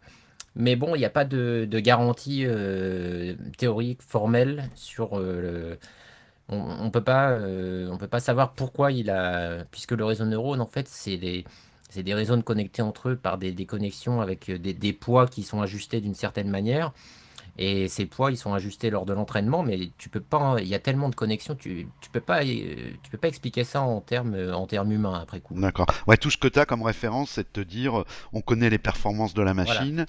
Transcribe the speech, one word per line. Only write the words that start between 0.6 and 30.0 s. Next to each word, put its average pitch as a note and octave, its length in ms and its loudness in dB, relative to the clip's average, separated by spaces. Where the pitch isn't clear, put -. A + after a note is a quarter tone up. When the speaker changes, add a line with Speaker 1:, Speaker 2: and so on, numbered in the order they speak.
Speaker 1:
bon, D3+ 180 0
il D#3 40 0
n'y B2 80 2
a G#2 40 0
pas D3 140 4
de, B2 460 0
de A2 100 2
garantie, A#2+ 680 4
euh, F#2 880 -2
théorique, A#2+ 460 0
formelle B2 720 2
sur, G#2 440 -6
euh, F#2 220 -2
le, E2+ 380 -6
on, G#2 100 -4
on G#2 320 -4
peut A2+ 140 2
pas, C3 260 4
euh, F#2 600 -2
on F3 60 -6
peut G2+ 120 -8
pas A#2+ 120 0
savoir B2+ 320 2
pourquoi C#3 400 0
il A#2+ 180 -2
a, F2 600 0
puisque - 220 -8
le A2+ 120 0
réseau A2 200 2
de A2 60 2
neurones, B2 300 0
en A2+ 60 -2
fait, C3+ 220 -6
c'est - 280 -6
des, F2+ 280 -4
c'est F#2+ 140 -8
des F#2+ 120 -2
réseaux A2 280 2
connectés G#2+ 400 -2
entre G#2+ 280 -2
eux B2+ 60 -2
par F#2 220 -2
des, F#2 140 -4
des F2+ 140 -8
connexions G#2 540 -2
avec, F#2 300 -4
euh, F#2 80 -4
des, F#2 160 -4
des G2+ 180 0
poids B2 340 4
qui A#2 160 -4
sont G#2 200 -2
ajustés G#2 400 -4
d'une G2+ 120 -2
certaine G2+ 360 -4
manière. A#2+ 420 0
Et F#2+ 300 0
ces F#2+ 180 -4
poids, C3+ 240 0
ils B2+ 80 -2
sont G2+ 160 -4
ajustés G2+ 340 -2
lors G2+ 160 -2
de G2 80 -2
l'entraînement, G#2+ 500 0
mais F#2 360 -2
tu - 100 -16
peux - 140 -6
pas, C#3+ 360 2
il F#2+ 100 -2
y F#2+ 60 -2
a G2+ 40 2
tellement C#3 320 0
de A#2+ 40 -2
connexions, A2 400 -2
tu, F2+ 320 -8
tu - 80 -20
peux A#2 120 -2
pas, E3+ 220 0
euh, F#2 500 -4
tu - 80 -20
peux A2 80 -8
pas E3 100 2
expliquer C3 340 -2
ça C#3 200 -2
en A#2 180 0
termes, A#2+ 340 -2
euh, F2+ 200 -2
en F#2 120 -2
termes G2+ 240 0
humains G2+ 320 2
après F2 180 -10
coup. - 200 -12
Speaker 2:
D'accord. F#2+ 240 4
Ouais, A2+ 100 10
tout D3+ 140 4
ce - 80 0
que C#3 100 4
t'as C#3+ 160 6
comme A#2+ 180 -2
référence, A2+ 500 -2
c'est G#2+ 100 -4
de - 100 -6
te G#2 80 -6
dire, A2 400 -2
euh, F2 40 0
on A2 80 -4
connaît A#2 300 4
les G#2+ 80 4
performances G#2 560 0
de G#2+ 80 4
la F#2+ 100 6
Speaker 1:
Voilà. F#2+ 280 2
Speaker 2:
machine, D3+ 280 -2